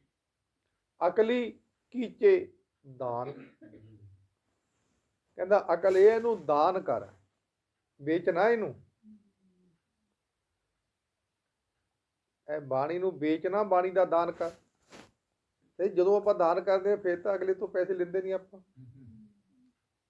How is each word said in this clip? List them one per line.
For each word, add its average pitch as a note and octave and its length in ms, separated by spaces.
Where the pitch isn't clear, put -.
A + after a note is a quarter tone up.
ਅਕਲੀ A3+ 540
ਕੀਚੇ G#3 640
ਦਾਨ।" B2+ 360
ਕਹਿੰਦਾ F#3+ 380
ਅਕਲ F#3 220
ਇਹ, G3+ 160
ਇਹਨੂੰ A3+ 340
ਦਾਨ D#3+ 360
ਕਰ, G#2+ 260
ਵੇਚ E3 260
ਨਾ F#3 200
ਇਹਨੂੰ। G3+ 340
ਇਹ D#3 60
ਬਾਣੀ C#3+ 380
ਨੂੰ F3+ 200
ਵੇਚ D#3+ 280
ਨਾ, G3 160
ਬਾਣੀ F#3 280
ਦਾ F3+ 140
ਦਾਨ E3+ 280
ਕਰ। E3+ 180
ਤੇ F#3 100
ਜਦੋਂ F#3+ 280
ਆਪਾਂ G3+ 180
ਦਾਨ F3 260
ਕਰਦੇ G3 300
ਹਾਂ, G#3 60
ਫਿਰ F3+ 260
ਤਾਂ G3+ 120
ਅਗਲੇ F#3 200
ਤੋਂ F#3 140
ਪੈਸੇ F#3 260
ਲੈਂਦੇ F3+ 280
ਨਹੀਂ F#3+ 100
ਆਪਾਂ। F#3+ 280